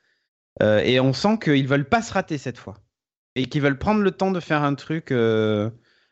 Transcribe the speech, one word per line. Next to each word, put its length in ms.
Euh, 180
et 200
on 140
sent 280
qu'ils 260
veulent 200
pas 140
se 100
rater 260
cette 200
fois. 160
Et 80
qu'ils 160
veulent 160
prendre 240
le 100
temps 200
de 100
faire 220
un 120
truc, 360
euh, 580